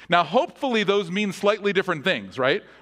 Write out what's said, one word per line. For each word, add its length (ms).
Now, 160
hopefully 580
those 260
mean 240
slightly 400
different 300
things, 340
right? 280